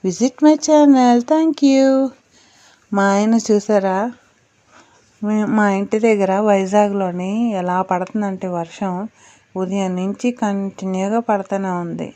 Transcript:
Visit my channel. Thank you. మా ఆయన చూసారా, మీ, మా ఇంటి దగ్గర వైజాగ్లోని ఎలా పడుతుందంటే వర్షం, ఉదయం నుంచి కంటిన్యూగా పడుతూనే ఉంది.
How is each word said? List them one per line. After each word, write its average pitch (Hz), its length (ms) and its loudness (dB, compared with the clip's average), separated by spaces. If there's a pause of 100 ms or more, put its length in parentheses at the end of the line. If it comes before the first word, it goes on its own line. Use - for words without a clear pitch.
Visit 208 340 -2
my 302 180 4
channel. 285 640 4
Thank 311 400 0
you. 269 260 4 (1040)
మా 196 160 2
ఆయన 214 360 2
చూసారా, 202 520 0 (1300)
మీ, 208 140 -2 (100)
మా 214 240 0
ఇంటి 196 300 -2
దగ్గర 208 400 2
వైజాగ్లోని 196 920 0 (220)
ఎలా 180 280 -2
పడుతుందంటే 190 640 -4
వర్షం, 180 460 -6 (600)
ఉదయం 190 400 -4
నుంచి 190 360 -4
కంటిన్యూగా 196 880 -4
పడుతూనే 196 580 -4
ఉంది. 165 380 -8